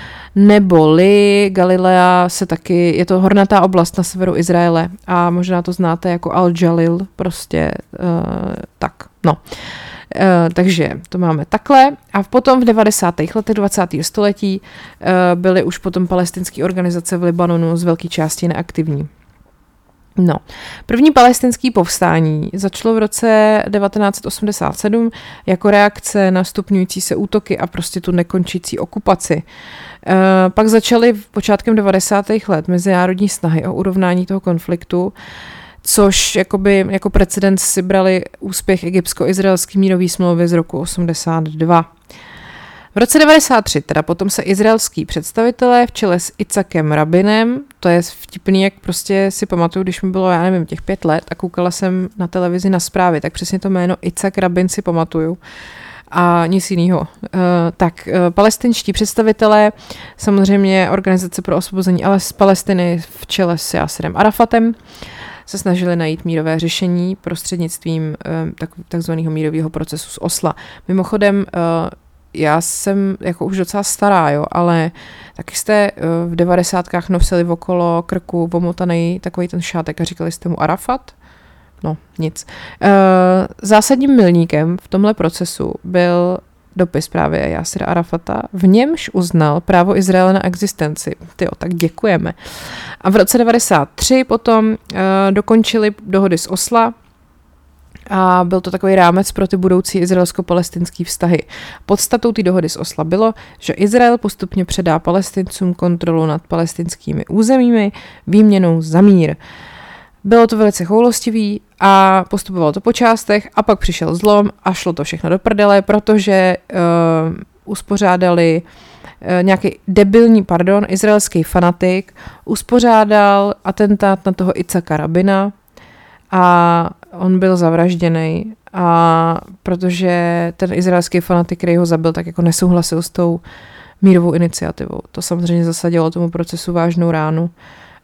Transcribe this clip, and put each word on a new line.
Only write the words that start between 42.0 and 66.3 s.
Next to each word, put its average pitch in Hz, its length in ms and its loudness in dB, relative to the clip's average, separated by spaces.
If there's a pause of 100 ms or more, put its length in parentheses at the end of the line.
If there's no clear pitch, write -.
V - 20 -4
roce 247 220 2
devadesát 294 420 4
tři 147 200 -4
teda 151 220 -2
potom 180 260 -4
se - 120 -4
izraelský 202 640 0
představitelé 240 840 0
v - 40 -16
čele 180 280 -2
s - 180 -10
Icakem 170 540 -2
Rabinem, 208 720 2 (180)
to 180 100 0
je 175 120 4
vtipný, - 600 -4
jak 196 180 -2
prostě 196 500 -2
si - 140 -6
pamatuju, 175 380 -2
když 185 180 -6
mi 190 80 -4
bylo, 185 220 0
já 170 100 0
nevím, 180 240 0
těch - 160 -10
pět - 240 -6
let 160 260 0
a - 40 -8
koukala 180 360 -4
jsem 185 460 -4
na 180 100 -4
televizi 180 420 -2
na 180 100 2
zprávy, 175 420 0
tak 160 120 -6
přesně 185 260 -6
to 196 100 -4
jméno 185 320 0
Icak 190 360 -6
Rabin 180 320 0
si - 120 -6
pamatuju 165 560 -2 (720)
a 175 360 2
nic 185 240 -2
jinýho. 175 360 0 (180)
Eh, - 120 -8 (400)
tak, 170 300 -2
eh, 180 240 0
palestinští 214 640 0
představitelé, 214 760 2 (460)
samozřejmě 196 720 2
Organizace 185 500 -2
pro 170 160 -2
osvobození 185 460 -2
Ale-, 196 160 2
z - 120 -6
Palestiny 185 720 0 (180)
v - 80 -18
čele 170 300 -2
s - 160 -8
Yasserem - 440 -4
Arafatem, 226 580 2 (720)
se - 120 -12
snažili 180 380 -2
najít 165 300 -4
mírové 160 340 -2